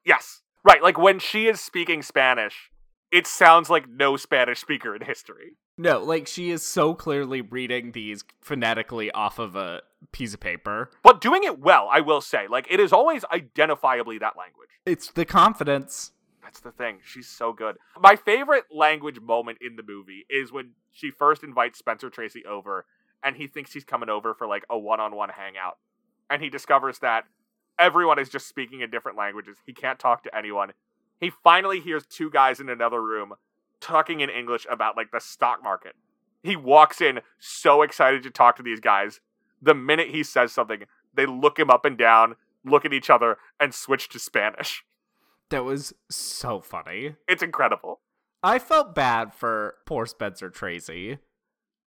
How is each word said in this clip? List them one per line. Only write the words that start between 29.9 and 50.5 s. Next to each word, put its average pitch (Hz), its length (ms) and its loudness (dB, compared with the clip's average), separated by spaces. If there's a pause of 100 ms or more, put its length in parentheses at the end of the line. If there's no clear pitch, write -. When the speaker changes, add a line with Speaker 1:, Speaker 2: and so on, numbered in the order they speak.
Speaker 1:
talk 120 240 0
to - 140 -14
anyone. 101 380 -6 (440)
He 175 140 -6 (100)
finally 185 380 4
hears 151 260 -8
two 156 240 -10
guys 135 300 2
in 135 80 -12
another 117 340 -4
room 107 300 -8 (480)
talking 160 400 -2
in 139 100 -2
English 120 400 -8
about, 110 260 -4
like, 113 140 -8
the 117 100 -6
stock - 440 -4
market. 95 300 -8 (480)
He 190 140 -6
walks 147 440 6
in 135 200 0 (180)
so - 440 4
excited 139 400 2
to 131 80 -16
talk 123 260 4
to 127 60 -20
these 113 180 -8
guys. 104 400 0 (400)
The 147 140 4
minute 147 360 0
he 151 120 -6
says 123 300 0
something, 107 320 -6 (280)
they 135 140 0
look 135 320 0
him 147 120 2
up 123 140 8
and 135 140 -2
down, 113 380 6 (280)
look 139 200 2
at 151 80 -4
each 135 180 -4
other, 117 280 4 (200)
and 139 160 -2
switch - 360 -6
to 120 80 -16
Spanish. - 680 -6 (640)
Speaker 2:
That 135 140 -4
was 139 280 -8 (180)
so - 500 -10
funny. 95 560 -14 (120)
Speaker 1:
It's 180 140 -2
incredible. - 580 -2 (420)
Speaker 2:
I 220 160 2
felt 277 360 0
bad 117 400 -2
for 107 420 -6 (100)
poor 117 200 -6
Spencer 98 420 -10
Tracy. 90 680 -12 (680)